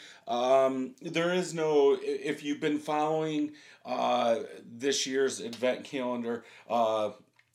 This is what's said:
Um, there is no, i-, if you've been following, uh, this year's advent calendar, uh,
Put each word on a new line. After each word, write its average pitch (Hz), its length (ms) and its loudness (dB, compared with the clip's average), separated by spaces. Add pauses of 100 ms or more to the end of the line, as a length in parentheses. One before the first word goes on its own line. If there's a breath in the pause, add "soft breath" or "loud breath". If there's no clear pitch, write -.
(280 loud breath)
Um, 131 720 2
there 165 320 -2
is 170 220 -2
no, 151 400 4
i-, 131 80 0
if 143 400 -4
you've 147 180 -4
been 151 200 0
following, 156 720 -2 (320 loud breath)
uh, 123 580 2 (220)
this 135 440 -2
year's 131 340 0
advent 120 420 -2
calendar, 120 640 -6 (240 loud breath)
uh, 110 400 2 (460)